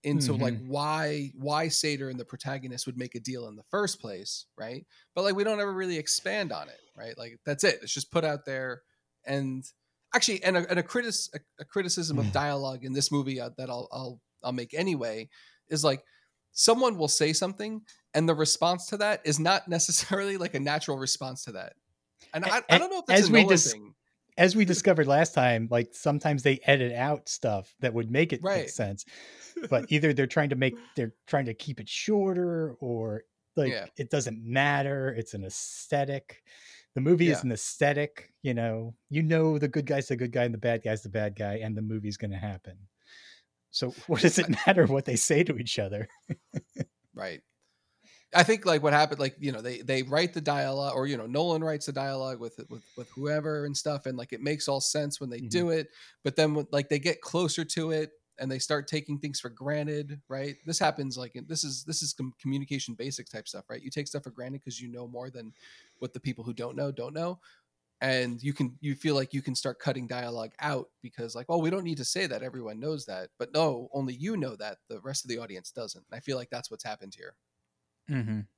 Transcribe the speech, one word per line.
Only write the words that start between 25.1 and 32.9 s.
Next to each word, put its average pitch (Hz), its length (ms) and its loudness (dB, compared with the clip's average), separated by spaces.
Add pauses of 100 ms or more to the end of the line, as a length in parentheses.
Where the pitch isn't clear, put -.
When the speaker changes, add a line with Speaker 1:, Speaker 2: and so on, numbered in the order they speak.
Speaker 2:
time, 120 360 4
like, 120 240 2
sometimes 147 480 0
they 135 220 4
edit 131 280 6
out 135 360 -2
stuff 104 520 -2
that 120 140 0
would 113 160 -2
make 156 220 4
it 131 100 -2
Speaker 1:
Right. 190 200 0
Speaker 2:
make - 80 -6
sense. 101 400 -4
Speaker 1:
<laughs> - 40 -20 (560)
Speaker 2:
But 123 220 2
either 151 200 4
they're 135 140 4
trying 147 240 2
to 139 60 0
make, 131 180 2 (220)
they're 117 180 -2 (120)
trying 139 200 0
to 113 80 -4
keep - 260 -10
it - 80 -12
shorter, 175 920 0
or, 113 440 -4 (300)